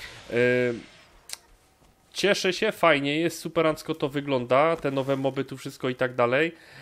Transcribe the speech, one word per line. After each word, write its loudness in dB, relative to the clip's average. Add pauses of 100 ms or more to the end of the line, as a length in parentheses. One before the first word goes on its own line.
(300)
E, -2 (1800)
cieszę 0
się, -2
fajnie 2
jest, -2
superancko -2
to -2
wygląda, 2
te -4
nowe 0
moby -2
tu -12
wszystko -6
i -2
tak -2
dalej. 2 (280)